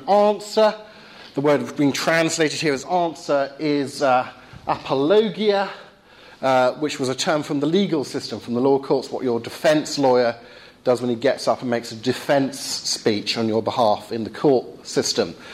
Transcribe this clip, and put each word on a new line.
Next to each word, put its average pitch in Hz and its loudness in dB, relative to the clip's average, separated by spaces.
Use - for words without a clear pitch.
answer." 208 2
The 139 -2
word 139 2
being 143 2
translated 160 0
here 151 0
as 131 -4
answer 156 0
is, 143 -2
uh, 127 4
apologia, 190 2
uh, 127 4
which 147 -4
was 131 -2
a 131 -4
term 151 0
from 143 -4
the 143 0
legal 165 0
system, 117 -8
from 120 -6
the 120 0
law 139 4
courts, 139 -2
what 120 -6
your 120 0
defense 151 -2
lawyer 123 4
does 123 2
when 123 0
he 117 0
gets 123 -2
up 117 2
and 127 -4
makes 117 -4
a 113 -10
defense 131 0
speech - -4
on 113 -2
your 110 0
behalf 107 0
in 113 -6
the - -8
court - 0
system. 101 -2